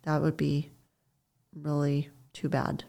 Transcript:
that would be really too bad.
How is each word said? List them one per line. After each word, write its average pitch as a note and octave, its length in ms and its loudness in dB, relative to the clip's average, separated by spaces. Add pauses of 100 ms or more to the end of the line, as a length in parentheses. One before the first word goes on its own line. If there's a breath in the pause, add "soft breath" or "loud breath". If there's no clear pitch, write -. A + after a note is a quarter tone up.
that D3+ 180 2
would D#3 160 2
be D3 320 0 (840)
really D3 540 0 (240)
too - 160 -6
bad. C#3 400 0